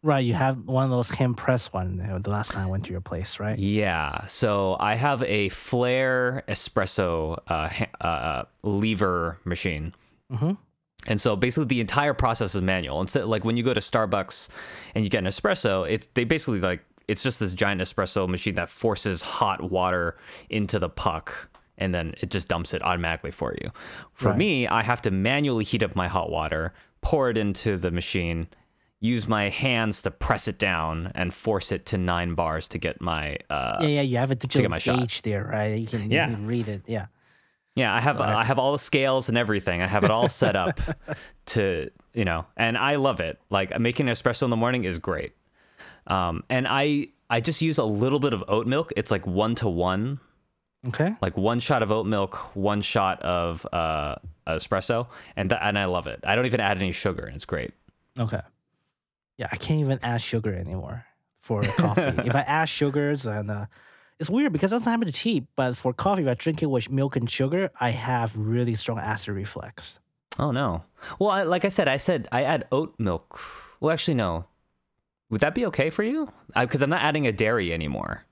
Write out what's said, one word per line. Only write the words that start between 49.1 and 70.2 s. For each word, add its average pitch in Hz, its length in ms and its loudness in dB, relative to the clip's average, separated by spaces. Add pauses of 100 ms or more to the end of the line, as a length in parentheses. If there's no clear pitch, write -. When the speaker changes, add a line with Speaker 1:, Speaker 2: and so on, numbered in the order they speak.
Speaker 2:
like, 98 160 0
one-to-one. 104 920 0 (680)
Speaker 1:
Okay. 165 340 0
Speaker 2:
Like, 90 140 -2
one 110 240 2
shot 123 220 2
of 104 100 2
oat 107 140 2
milk, 98 500 -2
one 101 260 2
shot 95 400 0
of, 85 520 0
uh, 78 420 0 (320)
espresso, 104 600 -2 (280)
and 95 140 -2
th-, - 120 2
and 104 180 2
I 101 60 2
love 90 220 0
it. 58 180 -8
I 98 100 4
don't 123 100 2
even 120 160 2
add 101 160 2
any 92 140 0
sugar, - 340 -2
and 60 100 -12
it's - 100 -10
great. 71 260 -4 (480)
Speaker 1:
Okay. 113 220 -2 (960)
Yeah, - 140 -6
I 113 40 -6
can't 156 240 0
even 135 240 2
add 120 180 0
sugar 110 320 -2
anymore 92 520 -8 (340)
for 107 240 -2
Speaker 2:
<laughs> - 140 -4
Speaker 1:
coffee. 156 360 4 (120)
If 123 100 2
I 139 60 4
add 151 240 2
sugars, 143 600 0
and, 104 240 -4
uh, 104 160 -4 (540)
it's 160 100 -4
weird 254 240 2
because 170 180 2
sometimes 233 160 0
I 233 40 2
have 233 140 2
the 160 60 -2
tea, 170 440 0
but 127 220 2
for 127 160 0
coffee, 196 280 2
if 143 60 2
I 123 80 4
drink 156 260 -2
it 156 60 0
with 127 240 0
milk 135 240 0
and 120 140 0
sugar, 170 500 0
I 123 120 2
have 117 460 -2
really 113 380 2
strong 110 240 -4
acid 107 340 -4
reflux. - 640 -10 (380)